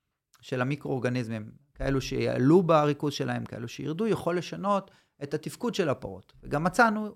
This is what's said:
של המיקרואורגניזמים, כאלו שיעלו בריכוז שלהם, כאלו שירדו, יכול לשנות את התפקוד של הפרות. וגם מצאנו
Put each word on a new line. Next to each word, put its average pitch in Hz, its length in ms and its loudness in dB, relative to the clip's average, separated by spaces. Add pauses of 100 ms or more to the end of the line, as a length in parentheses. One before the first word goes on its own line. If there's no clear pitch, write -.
(400)
של 127 200 -6
המיקרואורגניזמים, 123 920 -2 (240)
כאלו 135 260 0
שיעלו 127 600 4
בריכוז 147 500 2
שלהם, 123 320 -4
כאלו 113 240 -10
שירדו, 156 380 -4
יכול 175 320 0
לשנות 190 520 -4 (320)
את - 120 -8
התפקוד - 400 -4
של 170 140 0
הפרות. 98 440 -6 (100)
וגם 143 220 -2
מצאנו 214 520 2